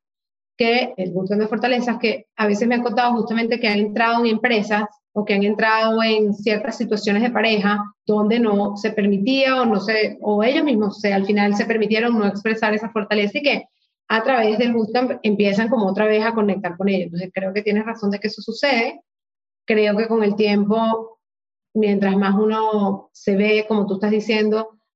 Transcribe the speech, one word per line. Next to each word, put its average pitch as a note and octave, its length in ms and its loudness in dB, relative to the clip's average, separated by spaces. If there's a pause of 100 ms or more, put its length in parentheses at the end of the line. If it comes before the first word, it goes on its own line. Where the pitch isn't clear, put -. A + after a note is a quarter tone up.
(540)
que A#3+ 440 0
el F3+ 140 -4
bootcamp F#3+ 280 -2
de G#3+ 80 0
fortalezas, B3 500 -2
que - 280 -2 (100)
a G#3+ 100 0
veces G#3 220 0
me B3 60 2
han A#3+ 80 -2
contado A#3+ 320 0
justamente A3+ 440 -2
que A#3 100 -2
han G3+ 100 0
entrado A3+ 440 0
en A#3 100 2
empresas G#3+ 520 0 (280)
o G#3 120 -2
que G#3 100 0
han G3 80 2
entrado A3 600 2
en G#3+ 320 2
ciertas G#3+ 420 -2
situaciones G#3 460 0
de A#3+ 80 0
pareja G#3 520 0 (240)
donde G#3+ 320 2
no G3+ 380 0
se A3 140 -4
permitía B3+ 720 2
o - 20 2
no G#3+ 160 2
se, G#3+ 400 -2
o G#3 240 0
ellos C#4+ 180 2
mismos, G#3+ 340 0
o - 40 -18
sea, G3+ 160 0
al G3 100 0
final G#3 300 2
se A3 80 0
permitieron A3 540 0
no G#3 80 2
expresar G#3+ 480 -2
esa G#3+ 160 -6
fortaleza G#3 480 -2
y D4 40 -8
que C4 220 0 (440)
a A3+ 140 2
través G#3+ 360 2
del A#3+ 160 2
bootcamp A#3+ 380 0 (100)
empiezan G#3 460 2
como A3 180 2
otra G3+ 200 0
vez G#3+ 180 2
a A3+ 100 0
conectar F#3+ 420 -2
con G3 120 0
ellos. F#3 180 0
Entonces F3 260 -8
creo F#3+ 200 -6
que G#3 100 -4
tienes G#3+ 220 0
razón G#3+ 260 -4
de G3+ 100 -4
que G#3+ 80 -2
eso G#3 140 -12
sucede. B3 580 -2 (640)
Creo G#3+ 320 2
que A3 100 0
con A3 160 0
el G#3 140 2
tiempo, G#3+ 840 0 (560)
mientras G3+ 420 2
más G3 180 2
uno G#3+ 760 0
se - 220 -2
ve, G#3+ 320 2
como G#3 200 0
tú G3 80 -4
estás G#3 160 -2
diciendo, G#3+ 580 0 (280)